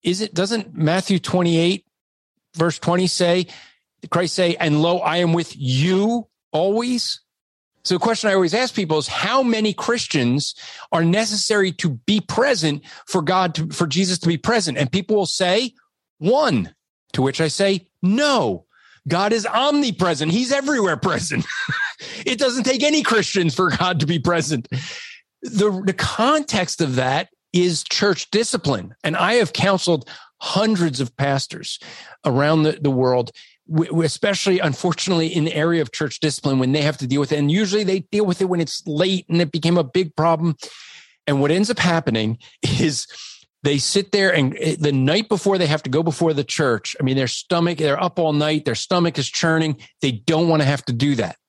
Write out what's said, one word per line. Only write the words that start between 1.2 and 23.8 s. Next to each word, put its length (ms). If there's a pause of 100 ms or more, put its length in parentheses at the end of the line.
verse 240
twenty 280
say, 420 (640)
Christ 240
say, 220
"And 260
lo, 160
I 200
am 140
with 240
you 680 (240)
always"? 720 (640)
So 100
the 60
question 300
I 40
always 180
ask 220
people 240
is, 80
how 380
many 280
Christians 840 (340)
are 140
necessary 720
to 160
be 300
present 600 (240)
for 160
God, 320
to, 140
for 180
Jesus 320
to 80
be 100
present? 400
And 140
people 240
will 120
say, 480 (440)
"One," 560 (380)
to 100
which 180
I 60
say, 400 (160)
"No. 640 (420)
God 260
is 140
omnipresent. 840
He's 180
everywhere 460
present." 540
<laughs> 40 (720)
It 120
doesn't 260
take 180
any 220
Christians 500
for 160
God 300